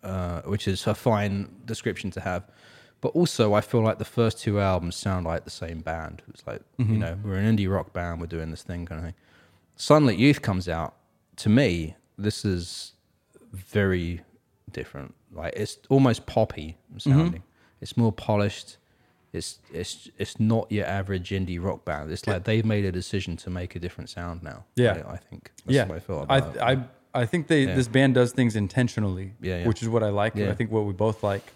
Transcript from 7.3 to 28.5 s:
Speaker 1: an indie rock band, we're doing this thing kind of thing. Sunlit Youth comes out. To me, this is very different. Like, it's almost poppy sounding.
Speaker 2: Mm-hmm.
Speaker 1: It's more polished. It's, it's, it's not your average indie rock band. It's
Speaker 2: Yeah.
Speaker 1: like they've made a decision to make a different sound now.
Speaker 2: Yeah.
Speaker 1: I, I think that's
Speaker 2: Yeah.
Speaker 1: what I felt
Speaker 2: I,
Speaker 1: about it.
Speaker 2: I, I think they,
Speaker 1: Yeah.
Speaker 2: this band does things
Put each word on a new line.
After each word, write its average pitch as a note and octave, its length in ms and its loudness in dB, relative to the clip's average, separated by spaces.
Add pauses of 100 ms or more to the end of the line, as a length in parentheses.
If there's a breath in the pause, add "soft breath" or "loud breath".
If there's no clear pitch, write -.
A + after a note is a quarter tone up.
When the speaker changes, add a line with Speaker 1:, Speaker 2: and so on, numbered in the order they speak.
Speaker 1:
an G#2+ 200 4
indie F#2+ 140 0
rock F#2 220 -2
band, E2+ 280 -6
we're E2+ 80 -8
doing D#2+ 220 -6
this D#2+ 120 -12
thing F2 240 -8
kind D#2+ 140 -10
of E2+ 60 -8
thing. D#2+ 80 -10 (600 soft breath)
Sunlit C#3+ 420 6
Youth C#3 240 6
comes F#2 260 -2
out. E2 260 -4 (420)
To - 120 -2
me, F2+ 480 2 (200)
this G2+ 280 -4
is F2+ 480 -4 (600)
very F#2 720 0 (480)
different. - 440 -12 (180)
Like, - 240 -8
it's - 220 -6 (100)
almost C3 380 4
poppy E2 500 -2 (220)
sounding. D3 280 4 (160)
Speaker 2:
Mm-hmm. - 380 -20
Speaker 1:
It's - 160 -8
more A#2 160 4
polished. - 640 -2 (560)
It's, - 260 -10 (140)
it's, - 360 -10 (100)
it's - 200 -8
not A2 320 2
your G#2 160 -2
average F#2+ 440 -4
indie F2+ 320 -4
rock F#2+ 220 -4
band. D2+ 280 -6
It's G2+ 140 -10
Speaker 2:
Yeah. G#2 80 -2
Speaker 1:
like F2+ 100 -6
they've A2 200 2
made G#2 200 0
a F#2+ 80 -2
decision F2+ 460 -6
to - 120 -12
make F2+ 240 -8
a F2+ 60 -10
different - 300 -12
sound F2 320 -10
now. - 220 -16 (120)
Speaker 2:
Yeah. G#2+ 320 4
Speaker 1:
I, - 60 -12
I - 20 -12
think - 340 -18 (140)
that's C3 100 2
Speaker 2:
Yeah. B2 120 4
Speaker 1:
what E2 100 -8
I F2 40 -8
felt D2 300 -6
Speaker 2:
I, C3+ 80 6
Speaker 1:
about D#2+ 180 -2
it. - 60 -4
Speaker 2:
I, B2 600 -2
I A#2 40 0
think D#3+ 220 -2
they, D3 160 6
Speaker 1:
Yeah. B2 100 0
Speaker 2:
this B2+ 140 2
band C3 260 6
does B2 180 4
things A#2+ 240 2